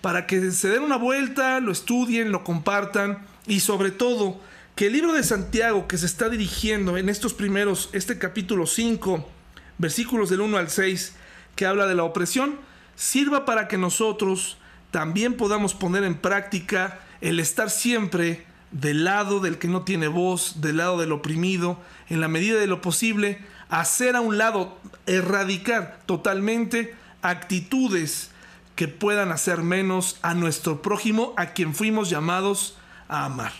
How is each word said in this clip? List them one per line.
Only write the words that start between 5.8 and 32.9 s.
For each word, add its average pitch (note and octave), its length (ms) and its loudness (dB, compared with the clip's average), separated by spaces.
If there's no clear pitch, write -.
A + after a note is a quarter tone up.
que F3+ 100 -4
se E3+ 100 0
está A3+ 220 0
dirigiendo G#3 680 0
en F#3 100 0
estos G#3 260 -2
primeros, G3 600 0
este G3 240 -4
capítulo F#3 480 -2
cinco, F#3+ 640 0
versículos G#3 520 0
del F#3 120 2
uno G#3+ 160 2
al E3+ 120 0
seis, F#3+ 440 -2
que G3 120 0
habla G3+ 180 4
de F#3 100 2
la E3+ 80 4
opresión, F#3+ 560 0
sirva C#4 500 2
para A3+ 220 2
que - 100 -2
nosotros F#3+ 800 0
también G3 480 0
podamos G#3 380 0
poner F#3 280 0
en F3+ 120 0
práctica F#3 840 -2
el E3 180 0
estar G#3 300 0
siempre F3 760 0
del D3 320 0
lado G3+ 360 2
del E3+ 180 -2
que F3 100 -4
no F3+ 160 0
tiene F3 240 0
voz, F3 540 0
del D3+ 160 0
lado F3+ 200 2
del D#3+ 140 0
oprimido, F3 680 -2
en D#3+ 120 0
la D#3+ 60 0
medida G3 320 2
de G#3 80 2
lo F3+ 140 0
posible, G3+ 580 0
hacer A#3+ 460 2
a A#3+ 60 2
un G#3+ 160 0
lado, G#3+ 400 0
erradicar F#3+ 1000 0
totalmente A3+ 880 0
actitudes F3+ 1080 0
que E3 120 -2
puedan G3+ 440 0
hacer E3+ 300 0
menos F#3 600 0
a E3+ 120 0
nuestro E3 480 0
prójimo, G#3+ 560 0
a G3+ 100 0
quien D#3+ 280 -2
fuimos G#3+ 340 0
llamados F3+ 680 0